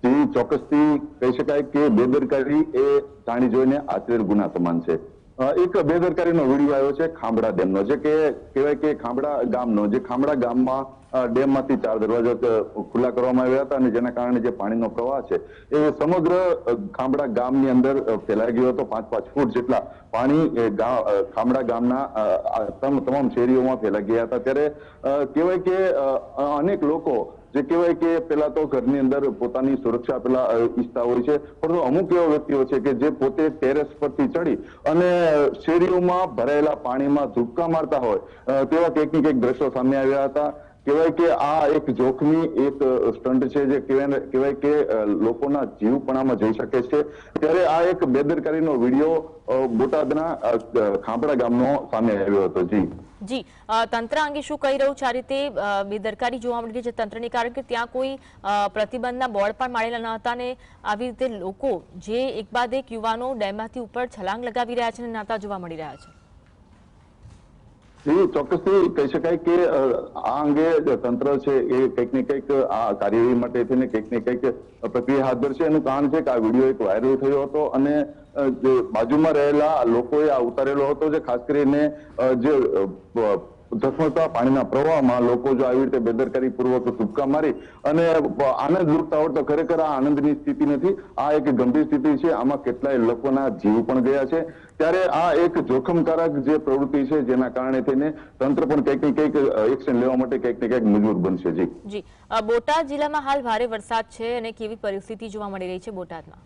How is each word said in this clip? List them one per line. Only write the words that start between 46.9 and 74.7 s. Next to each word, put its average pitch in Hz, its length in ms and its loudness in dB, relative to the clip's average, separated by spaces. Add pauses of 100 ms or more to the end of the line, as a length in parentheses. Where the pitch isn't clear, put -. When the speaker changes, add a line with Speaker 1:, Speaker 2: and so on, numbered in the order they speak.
Speaker 1:
ત્યારે 165 260 2
આ 160 160 2
એક 180 220 2
બેદરકારીનો 151 720 2
વીડિયો, 131 380 4 (360)
અ, 131 200 2
બોટાદના, 135 560 0
અ, 120 340 0 (480)
ખાંભડા 117 280 0
ગામનો 123 580 2
સામે 110 260 2
આવ્યો 98 260 2
હતો. 90 180 0
જી. 92 300 0 (320)
Speaker 2:
જી, 226 220 -8 (240)
અ, 226 160 0
તંત્ર 233 320 -4
અંગે 294 240 -2
શું 294 160 -8
કહી 277 200 0
રહ્યું 277 180 0
છે? 277 100 -6
આ 240 60 0
રીતે, 269 360 -4
અ, 202 360 -4
બેદરકારી 214 560 -6
જોવા 233 220 -4
મળી 226 100 -10
રહી 240 100 -8
છે 240 100 -6
તંત્રની, 226 380 -8
કારણ 233 200 -4
કે 240 120 -10
ત્યાં 240 240 -4
કોઈ, 262 300 -6 (280)
અ, 202 240 0
પ્રતિબંધના 247 600 -4
બોર્ડ 208 300 -2
પણ 254 140 -4
મારેલા 233 260 -4
ન 226 80 -8
હતા 226 260 -6
અને 247 260 -6 (260)
આવી 214 220 -4
રીતે 254 240 -4
લોકો 190 540 -6 (140)
જે 226 300 -4
એક 220 260 -6
બાદ 240 200 -2
એક 262 180 -6
યુવાનો 226 420 -6
ડેમમાંથી 214 460 -8
ઉપર 240 280 -6
છલાંગ 214 380 -8
લગાવી 240 300 -6
રહ્યા 233 160 -2
છે 240 120 -14
અને 233 80 -8
નાતા 220 260 -8
જોવા 202 220 -8
મળી 170 160 -12
રહ્યા 151 200 -12
છે. - 240 -20 (1900)
Speaker 1:
જી, 170 220 4
ચોક્કસથી 175 600 2
કહી 143 180 0
શકાય 165 300 -2
કે, 175 280 2
અ, 135 300 2 (200)
આ 139 280 -4
અંગે 156 360 2 (160)
તંત્ર 123 420 0
છે 135 140 -2
એ 127 360 2
કંઈક 123 260 -2
ને 131 80 0
કંઈક 135 300 -4
આ 117 400 0
કાર્યવાહી 110 420 2
માટે 120 300 0
થઈને 127 240 0
કંઈક 107 240 -4
ને 120 80 -2
કંઈક 123 260 -2 (360)